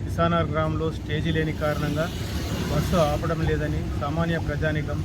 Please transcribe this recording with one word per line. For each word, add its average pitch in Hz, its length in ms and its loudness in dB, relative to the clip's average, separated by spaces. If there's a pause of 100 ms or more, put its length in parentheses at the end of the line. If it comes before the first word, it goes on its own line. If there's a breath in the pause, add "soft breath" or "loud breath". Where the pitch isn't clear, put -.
కిసానార్ 170 480 0
గ్రామంలో 156 360 0 (100)
స్టేజీ 156 340 -2
లేని 156 300 0
కారణంగా 147 440 0 (640)
బస్సు 147 260 2 (140)
ఆపడం 165 380 0
లేదని 151 300 0 (200)
సామాన్య 165 380 0 (100)
ప్రజానీకం 151 580 0